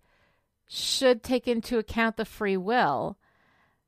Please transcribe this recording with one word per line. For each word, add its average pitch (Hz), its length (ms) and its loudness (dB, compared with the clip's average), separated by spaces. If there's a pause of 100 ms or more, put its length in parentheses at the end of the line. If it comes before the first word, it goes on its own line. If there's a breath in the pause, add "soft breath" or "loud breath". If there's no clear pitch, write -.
(680)
should - 540 2
take 254 260 -2
into 233 300 -2
account 226 380 -2
the 226 80 -6
free 196 320 -2
will. 185 600 0 (720)